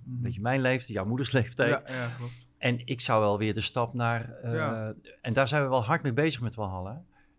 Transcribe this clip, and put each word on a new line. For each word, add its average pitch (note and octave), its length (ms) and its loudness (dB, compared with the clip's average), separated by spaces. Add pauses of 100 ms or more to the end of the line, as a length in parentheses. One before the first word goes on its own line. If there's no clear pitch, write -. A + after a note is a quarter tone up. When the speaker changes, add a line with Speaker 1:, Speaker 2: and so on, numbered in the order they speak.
Speaker 1:
Mhm. B2+ 140 -10
Speaker 2:
Een B2 60 -4
beetje A#2+ 180 -4
mijn B2+ 200 0
leeftijd, B2+ 320 0
jouw G2 120 -2
moeders A#2+ 280 -2
leeftijd. A#2+ 560 2
Speaker 1:
Ja, C3 60 -8
ja, B2 220 -4
klopt. A#2+ 160 -10 (260)
Speaker 2:
En B2 280 0
ik B2 140 -4
zou A2+ 200 4
wel G#2 180 4
weer G#2+ 160 2
de A2 60 -4
stap A#2+ 340 -2
naar, A#2 380 0 (100)
eh, A#2 120 -2
Speaker 1:
Ja. A2 400 -2 (280)
Speaker 2:
en A#2+ 100 -2
daar C3+ 160 4
zijn D3 140 2
we C#3 60 0
wel B2+ 160 4
hard D#3 180 2
mee C3+ 100 0
bezig C#3 280 2
met A#2 140 -4
Walhalla. G2+ 500 -6 (340)